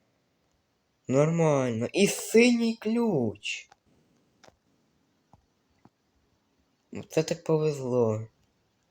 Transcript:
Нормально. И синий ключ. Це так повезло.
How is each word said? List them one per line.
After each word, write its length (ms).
Нормально. 840
И 140
синий 680
ключ. 920
Це 140
так 220
повезло. 840